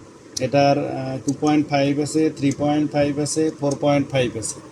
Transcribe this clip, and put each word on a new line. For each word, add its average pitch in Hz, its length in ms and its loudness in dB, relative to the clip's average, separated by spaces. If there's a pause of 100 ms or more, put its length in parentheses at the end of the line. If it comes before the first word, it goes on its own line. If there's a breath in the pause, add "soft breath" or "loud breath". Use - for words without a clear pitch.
(400)
এটার, 139 380 4
আহ, 131 480 -6
টু 139 140 0
পয়েন্ট 151 280 2
ফাইভ 143 320 2
আছে, 151 360 0
থ্রি 135 220 0
পয়েন্ট 147 340 0
ফাইভ 143 260 0
আছে, 156 320 0 (100)
ফোর 143 200 0
পয়েন্ট 143 300 2
ফাইভ 123 260 0
আছে। - 240 -8 (120)